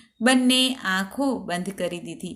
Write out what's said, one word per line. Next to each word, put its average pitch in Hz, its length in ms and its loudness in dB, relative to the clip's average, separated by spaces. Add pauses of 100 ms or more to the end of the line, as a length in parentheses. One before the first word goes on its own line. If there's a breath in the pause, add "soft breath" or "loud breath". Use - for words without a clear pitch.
(200 loud breath)
બંને 254 420 4 (260)
આંખો 196 400 -2 (140)
બંધ 180 320 -4
કરી 175 280 -6
દીધી, 170 340 -10